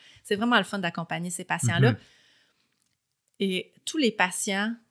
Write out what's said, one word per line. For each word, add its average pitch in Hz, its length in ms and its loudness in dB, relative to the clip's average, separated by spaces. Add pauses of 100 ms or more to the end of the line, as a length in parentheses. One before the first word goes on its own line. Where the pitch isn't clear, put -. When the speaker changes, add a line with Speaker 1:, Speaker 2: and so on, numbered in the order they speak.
(240)
Speaker 1:
C'est 208 120 -2
vraiment 233 220 2
le 196 60 4
fun 202 160 -6
d'accompagner 170 500 -4
ces 180 160 -8
patients-là. 165 460 4
Speaker 2:
Mhm. 104 60 -2 (1400)
Speaker 1:
Et 190 300 -2 (140)
tous - 120 -8
les 247 140 2
patients, 196 600 -2 (180)